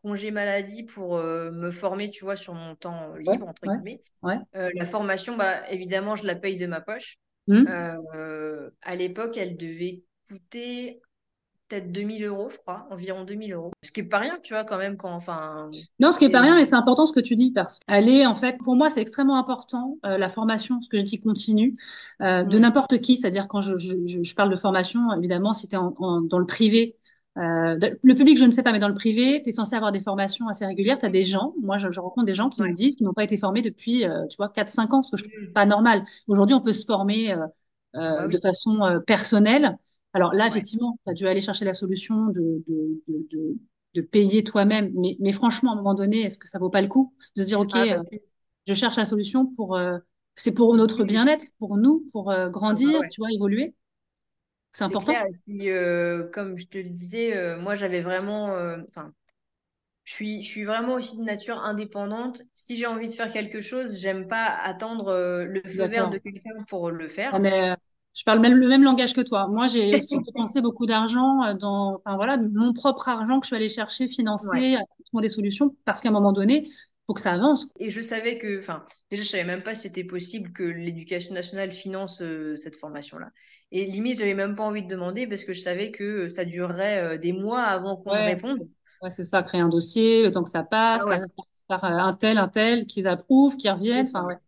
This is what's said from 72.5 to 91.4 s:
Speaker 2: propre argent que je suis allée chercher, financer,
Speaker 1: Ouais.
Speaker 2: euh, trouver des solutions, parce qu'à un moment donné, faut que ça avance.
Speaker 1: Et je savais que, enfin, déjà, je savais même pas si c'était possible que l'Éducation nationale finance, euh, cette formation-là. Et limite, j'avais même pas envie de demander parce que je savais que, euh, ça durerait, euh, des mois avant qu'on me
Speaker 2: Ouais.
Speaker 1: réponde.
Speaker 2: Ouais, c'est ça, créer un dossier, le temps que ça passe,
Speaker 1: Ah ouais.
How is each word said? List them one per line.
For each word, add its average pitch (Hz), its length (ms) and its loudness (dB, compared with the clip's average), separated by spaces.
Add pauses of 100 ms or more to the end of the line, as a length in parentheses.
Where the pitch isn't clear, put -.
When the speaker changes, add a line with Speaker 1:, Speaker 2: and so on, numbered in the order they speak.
Speaker 2:
propre 269 360 -2
argent 233 300 0
que 262 60 -4
je - 40 -12
suis 247 60 -4
allée 214 140 -2
chercher, 226 380 -6
financer, 214 420 -4
Speaker 1:
Ouais. 254 260 2
Speaker 2:
euh, 226 40 -2 (260)
trouver 226 160 -4
des 214 80 0
solutions, 214 460 -2 (100)
parce - 160 -2
qu'à 233 80 0
un - 20 4
moment 202 200 4
donné, 220 360 2 (380)
faut 208 80 -6
que - 80 -8
ça 180 120 -2
avance. 262 340 2 (120)
Speaker 1:
Et 220 100 -6
je 208 120 -8
savais 226 360 -6
que, 202 220 -6
enfin, 165 260 -12 (240)
déjà, 208 140 -8
je 208 40 -6
savais 185 160 -4
même 180 200 -6
pas 214 120 -8
si 214 80 -14
c'était 185 200 -10
possible 180 500 -10
que 185 100 -8
l'Éducation 170 720 -8
nationale 185 380 -8
finance, 190 500 -10
euh, 156 340 -8
cette 147 220 -16
formation-là. 151 520 -16 (420)
Et 190 140 -4
limite, 208 340 -6
j'avais 202 160 -2
même 202 200 -4
pas 214 80 -6
envie 208 200 -6
de 180 40 -12
demander 185 380 -8
parce 202 180 -10
que 190 100 -10
je 175 60 -10
savais 185 320 -6
que, 208 120 -12
euh, 202 260 -6
ça 180 160 -6
durerait, 180 540 -4
euh, 165 180 -4
des 170 160 -4
mois 220 300 -4
avant 190 340 -2
qu'on 190 140 -8
me 202 80 2
Speaker 2:
Ouais. 214 60 0
Speaker 1:
réponde. 196 440 -4 (320)
Speaker 2:
Ouais, 185 80 -10
c'est 180 140 -10
ça, 180 180 0
créer 180 180 -2
un 170 100 4
dossier, 220 540 4
le 196 80 4
temps 180 120 -2
que - 80 -8
ça 160 120 -4
passe, 226 400 2
Speaker 1:
Ah 208 60 -2
ouais. 185 100 0 (480)